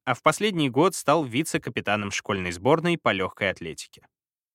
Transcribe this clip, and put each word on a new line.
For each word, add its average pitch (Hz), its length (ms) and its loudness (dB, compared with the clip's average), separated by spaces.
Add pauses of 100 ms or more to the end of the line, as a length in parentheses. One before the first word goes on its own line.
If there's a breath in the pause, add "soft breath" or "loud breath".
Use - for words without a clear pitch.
а 135 80 0
в - 80 -8
последний 160 480 2
год 160 240 4
стал 156 280 2
вице-капитаном 113 920 -2
школьной 92 380 -4
сборной 156 460 0
по 117 160 0
легкой 92 380 -2
атлетике. - 580 -12 (460)